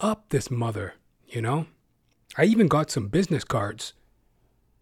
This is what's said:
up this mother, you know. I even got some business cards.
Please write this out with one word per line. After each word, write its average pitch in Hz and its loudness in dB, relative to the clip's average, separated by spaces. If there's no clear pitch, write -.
up 214 -4
this 135 0
mother, 113 -4
you 117 -6
know. 147 0
I 151 4
even 220 6
got 151 2
some 104 -2
business 165 0
cards. - -4